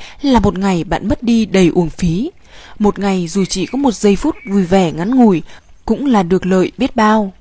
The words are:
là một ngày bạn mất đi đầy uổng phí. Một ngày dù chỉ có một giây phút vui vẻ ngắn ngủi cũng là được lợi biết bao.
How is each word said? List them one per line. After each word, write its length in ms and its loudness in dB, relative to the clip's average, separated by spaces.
là 180 4
một 180 0
ngày 260 0
bạn 240 -4
mất 160 -2
đi 220 2
đầy 220 4
uổng 220 0
phí. 420 -4
Một 200 0
ngày 280 -2
dù 180 -2
chỉ 200 -4
có 120 -6
một 140 0
giây 240 2
phút 200 -2
vui 180 0
vẻ 280 2
ngắn 240 -2
ngủi 280 4
cũng 200 -2
là 180 2
được 220 -2
lợi 320 0
biết 180 -4
bao. 460 2